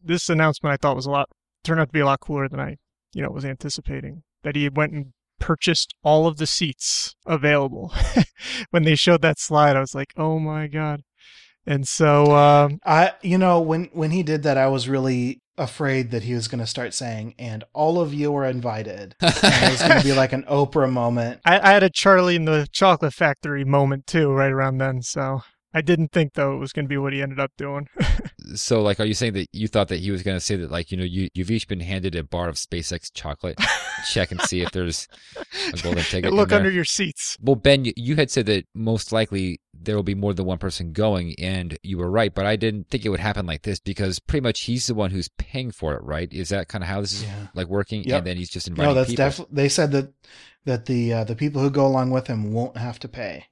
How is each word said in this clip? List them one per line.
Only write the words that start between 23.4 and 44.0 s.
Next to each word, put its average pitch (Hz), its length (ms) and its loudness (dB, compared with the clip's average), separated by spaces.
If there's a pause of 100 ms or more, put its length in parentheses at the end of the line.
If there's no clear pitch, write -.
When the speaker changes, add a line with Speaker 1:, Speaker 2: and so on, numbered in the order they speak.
Speaker 1:
moment 139 420 2
too, 156 260 2
right 135 200 2
around 135 260 0
then. 131 240 -2
So 135 400 -6 (320)
I 160 80 0
didn't 160 300 2
think, 156 220 0
though, 139 200 -2
it 135 40 -8
was 135 140 -8
gonna 143 160 -6
be 143 100 -2
what 139 140 -2
he 139 100 -4
ended 135 180 -6
up 139 180 -2
doing. 143 280 -8 (120)
<laughs> - 0 - (560)
Speaker 3:
So, 110 280 0
like, 101 160 0
are 110 60 0
you 107 100 0
saying 113 200 -4
that 95 180 -4
you 107 160 -4
thought 101 200 0
that 92 120 -4
he 98 100 -4
was 92 140 -4
gonna 92 160 -2
say 101 160 -4
that, 82 160 -6
like, 85 180 -6
you 92 60 -6
know, 92 80 -2
you, 92 300 -2
you've 90 180 -4
each 113 160 -4
been 101 120 -6
handed 90 360 -6
a 80 80 -6
bar 87 240 -4
of 76 80 -8
SpaceX - 580 -8
chocolate? 78 420 -10 (260)
Speaker 1:
<laughs> 831 280 -8
Speaker 3:
Check 95 220 -2
and 87 100 -8
see 90 200 -2
if 80 100 -4
there's 87 340 -6 (640)
a - 100 -8
golden 85 200 -2
ticket 92 300 -2
in - 40 0
Speaker 1:
Look 202 120 4
Speaker 3:
there. 202 100 4
Speaker 1:
under 190 120 2
your 180 160 0
seats. - 540 -6
Speaker 3:
Well, 135 140 4
Ben, 139 300 2
y-, 117 120 -2
you 123 200 -2
had 147 140 2
said 120 160 0
that 101 180 0 (100)
most 113 380 -4
likely 98 480 -2 (140)
there 85 200 -6
will 104 80 0
be 95 140 -2
more 101 180 -2
than 90 120 -4
one 92 120 -4
person 87 340 -8
going, 92 460 0
and 90 460 -6
you 95 140 -6
were 87 120 -2
right, 104 240 0
but 98 120 -2
I 107 100 0
didn't 107 320 -4
think 113 160 -6
it 107 60 -2
would 92 100 -2
happen 104 260 -4
like 78 160 -8
this 98 160 -6
because 95 400 -6